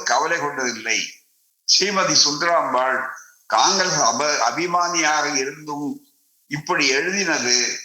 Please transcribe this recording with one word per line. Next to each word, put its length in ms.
கவலை 360
கொண்டதில்லை. 600
ஸ்ரீமதி 480
சுந்தராம்பாள் 840
காங்கிரஸ் 560
அப-, 380
அபிமானியாக 840
இருந்தும் 520
இப்படி 380
எழுதினது 680